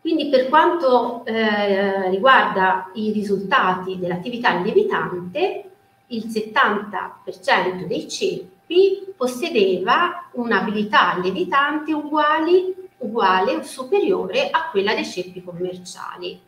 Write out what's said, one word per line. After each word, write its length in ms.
Quindi 280
per 200
quanto, 760
eh, 800
riguarda 840
i 180
risultati 840
dell'attività 560
lievitante, 1160
il 180
settanta 960
per 160
cento 480
dei 220
ceppi 1040
possedeva 1160
un'abilità 880
lievitante 720
uguali, 800
uguale 580
o 60
superiore 880
a 200
quella 240
dei 100
ceppi 400
commerciali. 1040